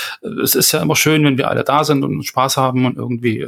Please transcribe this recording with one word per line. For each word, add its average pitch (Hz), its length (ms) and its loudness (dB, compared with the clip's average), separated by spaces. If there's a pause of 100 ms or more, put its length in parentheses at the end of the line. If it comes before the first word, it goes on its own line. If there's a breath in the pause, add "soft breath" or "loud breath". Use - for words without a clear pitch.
(220 loud breath)
äh, - 60 -12 (140)
es 123 140 0
ist - 160 2
ja 160 100 0
immer 156 140 2
schön, 156 300 2
wenn 139 120 4
wir 135 120 0
alle - 160 0
da 147 180 2
sind 139 220 0
und 147 180 -4
Spaß 131 320 -2
haben 127 300 2
und 123 100 -2
irgendwie 120 520 -4